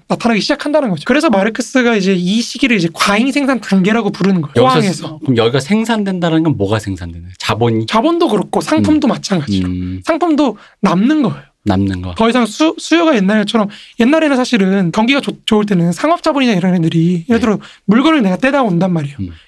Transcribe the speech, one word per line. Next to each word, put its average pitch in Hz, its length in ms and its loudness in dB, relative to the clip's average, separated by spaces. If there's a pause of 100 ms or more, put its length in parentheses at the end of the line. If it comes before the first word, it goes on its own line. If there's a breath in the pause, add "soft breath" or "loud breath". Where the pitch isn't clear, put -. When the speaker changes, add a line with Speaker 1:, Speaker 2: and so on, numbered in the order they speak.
Speaker 1:
나타나기 208 320 0
시작한다는 285 500 -2
거죠. 156 160 -6
그래서 294 240 2
마르크스가 226 640 0
이제 196 180 0
이 185 300 0
시기를 240 340 -2
이제 170 160 0
과잉 220 380 0
생산 269 300 0
단계라고 196 500 0
부르는 190 320 0
거예요. 143 140 -8
Speaker 2:
여기서 254 180 4
Speaker 1:
호황에서. - 320 0 (140)
Speaker 2:
스-, - 40 -12
그럼 123 120 2
여기가 135 240 2
생산된다는 190 840 0
건 156 140 0
뭐가 101 240 -2
생산되나요? 87 580 -10
자본이? 113 480 -2
Speaker 1:
자본도 330 440 0
그렇고 - 300 -2
상품도 302 460 0
Speaker 2:
음. 226 40 2
Speaker 1:
마찬가지로. 104 580 -2
Speaker 2:
음. 92 360 -6
Speaker 1:
상품도 285 540 0 (220 loud breath)
남는 214 420 2
거예요. 170 160 -2 (280)
Speaker 2:
남는 95 360 0
거. 90 140 -10
Speaker 1:
더 226 120 2
이상 233 180 2
수-, 311 320 0
수요가 320 360 2
옛날처럼, 208 540 0 (320 loud breath)
옛날에는 285 340 2
사실은 196 560 0
경기가 240 300 0
좋-, - 260 -8
좋을 208 200 2
때는 175 260 0
상업 330 320 -2
자본이나 262 300 2
이런 180 200 0
애들이 165 540 0
예를 233 100 2
Speaker 2:
네. - 0 -
Speaker 1:
들어 220 200 0 (260 loud breath)
물건을 277 380 2
내가 185 160 0
떼다 269 260 2
온단 185 280 0
말이에요. 147 280 -4
Speaker 2:
음. 90 100 -8 (180 loud breath)